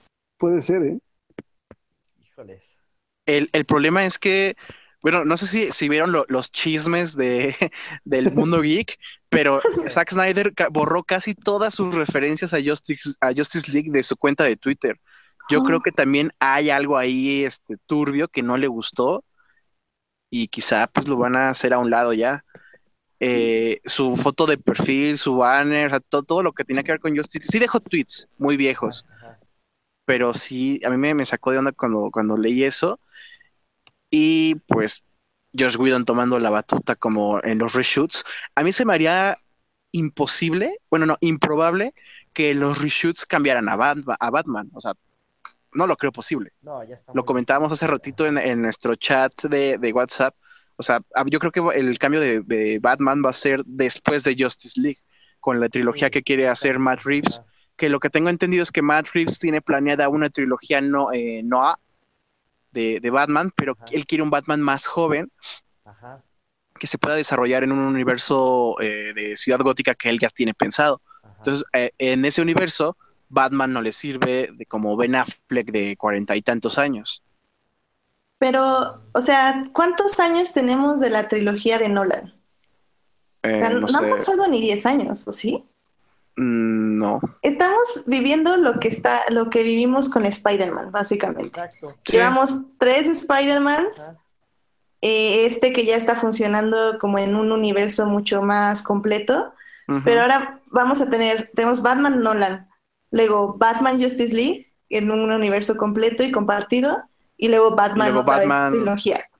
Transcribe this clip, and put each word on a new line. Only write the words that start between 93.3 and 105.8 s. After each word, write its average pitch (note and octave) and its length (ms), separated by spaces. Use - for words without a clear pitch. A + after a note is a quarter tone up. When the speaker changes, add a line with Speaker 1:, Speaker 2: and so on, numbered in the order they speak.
Speaker 2:
Ajá. D#3+ 180
Speaker 4:
eh, A3 440
este A#3+ 280
que A#3+ 120
ya A3+ 120
está A#3 180
funcionando A3 840
como G3+ 200
en G3 160
un A3 160
universo G#3 540
mucho G3+ 360
más G#3 400
completo, G#3 720
Speaker 3:
Ujú. C#3 180
Speaker 4:
pero A#3 160
ahora C4 460
vamos B3+ 340
a C#4 80
tener, A3+ 440
tenemos A#3+ 280
Batman C4 400
Nolan, G3+ 480
luego G#3 460
Batman A#3+ 440
Justice B3 340
League C4 360
en G#3+ 220
un A3 200
universo G#3 440
completo A3 480